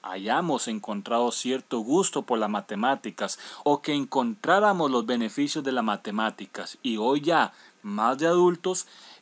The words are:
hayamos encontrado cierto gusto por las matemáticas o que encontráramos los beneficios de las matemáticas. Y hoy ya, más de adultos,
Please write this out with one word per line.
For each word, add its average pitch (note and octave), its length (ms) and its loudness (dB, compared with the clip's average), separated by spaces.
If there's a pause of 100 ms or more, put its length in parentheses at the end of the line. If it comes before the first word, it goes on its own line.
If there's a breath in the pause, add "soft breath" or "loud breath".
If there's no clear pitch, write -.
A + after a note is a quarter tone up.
hayamos A#2+ 680 -2
encontrado A2+ 640 -2
cierto B2+ 480 -2
gusto C#3 420 2
por A#2 160 0
las G#2+ 120 0
matemáticas G#2+ 880 -4 (260 loud breath)
o D3 180 2
que D3+ 120 -2
encontráramos D3 960 2
los A#2+ 160 2
beneficios B2+ 580 -2
de C3+ 80 -2
las A#2+ 120 0
matemáticas. G#2 1000 -4
Y A#2 140 -2
hoy B2+ 240 2
ya, D3+ 320 2 (300 loud breath)
más G#2+ 360 0
de D#3 80 0
adultos, F3 600 2 (360 loud breath)